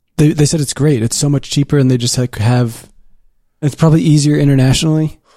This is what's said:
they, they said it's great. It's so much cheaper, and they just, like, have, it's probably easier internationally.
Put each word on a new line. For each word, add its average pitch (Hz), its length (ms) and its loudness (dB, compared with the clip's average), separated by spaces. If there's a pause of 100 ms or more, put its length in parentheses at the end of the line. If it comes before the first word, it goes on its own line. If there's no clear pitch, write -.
(180)
they, 151 160 4
they 151 120 0
said 160 140 -2
it's 139 120 -6
great. 139 300 0
It's 117 140 -4
so 147 120 -2
much 143 220 -2
cheaper, 143 280 0
and 131 120 2
they 127 80 2
just, 120 180 -4
like, 123 200 -4
have, 117 520 -2 (720)
it's 151 140 -2
probably 160 280 2
easier 147 340 2
internationally. 147 840 0 (180)